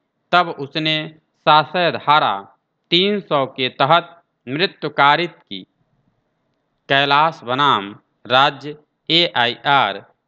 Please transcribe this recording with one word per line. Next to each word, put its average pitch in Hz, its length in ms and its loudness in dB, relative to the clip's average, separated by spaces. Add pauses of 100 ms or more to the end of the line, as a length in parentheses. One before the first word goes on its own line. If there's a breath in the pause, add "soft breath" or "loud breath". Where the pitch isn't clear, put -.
(320)
तब 175 180 2
उसने 156 460 -6 (500)
शासय 160 460 2
धारा 120 480 0 (500)
तीन 196 320 0
सौ 143 260 -2
के 127 220 -4
तहत 151 460 0 (300)
मृत्यु 151 460 -6
कारित 151 400 2
की। - 280 -18 (1300)
कैलाश 143 560 0
बनाम 120 500 -2 (320)
राज्य 139 500 0 (320)
एआईआर 123 960 0 (240)